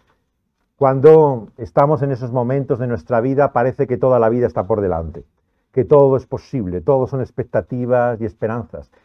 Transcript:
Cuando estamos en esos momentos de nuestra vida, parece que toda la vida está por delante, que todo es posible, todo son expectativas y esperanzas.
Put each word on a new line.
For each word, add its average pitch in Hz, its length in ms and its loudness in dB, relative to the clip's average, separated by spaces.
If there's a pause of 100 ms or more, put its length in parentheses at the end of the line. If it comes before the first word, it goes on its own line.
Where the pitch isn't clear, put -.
(760)
Cuando 139 680 4 (100)
estamos 143 440 0
en 139 100 -2
esos 123 220 -6
momentos 127 460 -2
de 127 80 -4
nuestra 117 340 -2
vida, 135 320 0
parece 127 340 -2
que 123 100 -2
toda 127 220 2
la 113 80 4
vida 120 180 0
está 107 220 -4
por 107 140 -2
delante, 82 420 -6 (480)
que 127 140 -2
todo 139 320 4
es 127 80 -8
posible, 92 560 -8
todo 131 260 0
son 131 140 -8
expectativas 120 1000 -4
y 113 60 -6
esperanzas. 107 680 -10 (140)